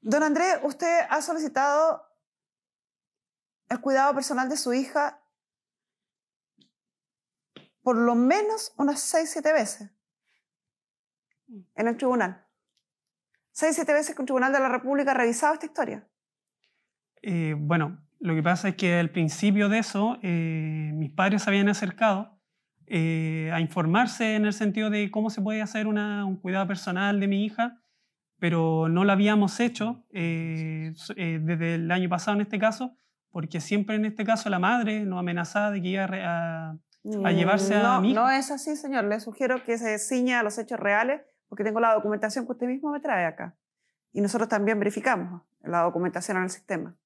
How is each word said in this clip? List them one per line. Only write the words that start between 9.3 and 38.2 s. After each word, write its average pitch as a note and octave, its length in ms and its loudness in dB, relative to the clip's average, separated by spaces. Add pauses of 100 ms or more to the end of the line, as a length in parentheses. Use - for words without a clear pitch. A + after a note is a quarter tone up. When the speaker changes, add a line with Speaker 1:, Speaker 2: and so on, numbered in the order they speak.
Speaker 1:
siete D#4 220 0
veces G#3+ 360 -2 (1900)
en G#3+ 120 0
el A#3 100 0
tribunal. A#3+ 480 0 (1040)
Seis, D#4 240 0
siete D4+ 180 0
veces D4+ 220 0
que - 60 -6
un C4 40 -4
tribunal C4 280 2
de C#4 60 4
la C4 100 2
República C4 420 0
ha - 40 4
revisado B3 380 2
esta D#4+ 120 -6
historia. B3 420 -6 (1120)
Speaker 2:
Eh, E3 360 -2
bueno, D3+ 420 0 (200)
lo E3+ 140 0
que D#3+ 100 2
pasa F3 260 2
es F#3 60 -2
que F3 240 2
al E3 120 2
principio G3 580 2
de A3 100 2
eso, A3 440 0
eh, D#3+ 680 -2
mis D#3 180 -4
padres G3 320 2
se - 60 -2
habían G3+ 200 4
acercado, G3+ 680 0 (480)
eh, D#3+ 680 -2
a E3 60 0
informarse F#3+ 760 0
en G#3 100 2
el G#3 80 2
sentido G#3+ 360 -2
de G#3 220 -2
cómo G#3+ 180 -2
se G#3+ 120 -6
puede G#3+ 200 -2
hacer G#3+ 260 -4
una, G#3 380 -2
un F#3+ 120 -4
cuidado F#3+ 300 -2
personal G3 520 -2
de G3+ 80 0
mi G3 180 0
hija, A#3 360 -4 (580)
pero D#3+ 500 2
no E3+ 140 4
lo G3+ 80 4
habíamos G3+ 480 4
hecho, A#3+ 520 -2
eh, D#3+ 840 -4
s-, - 220 -14
eh, E3 240 -2
desde E3 340 0
el E3 160 -2
año F3+ 180 2
pasado F3+ 260 0
en G#3 60 2
este G#3 180 -4
caso, A3 380 -2 (320)
porque D#3+ 320 -6
siempre G#3 360 -2
en G#3+ 80 0
este G#3+ 200 -4
caso G#3+ 240 0
la F#3 100 0
madre G#3+ 460 0
nos F#3 140 -4
amenazaba F3+ 520 -2
de G3+ 100 -4
que F3 80 -4
iba F#3+ 160 -2
a - 20 -4
re-, F#3+ 160 -6
a, E3 480 -4
a D#3+ 60 -12 (260)
Speaker 1:
Mm, G3+ 280 -2
Speaker 2:
llevarse F#3+ 440 4
a - 60 4
Speaker 1:
no, - 200 4
Speaker 2:
mi G#3 100 4
hija. A3 100 2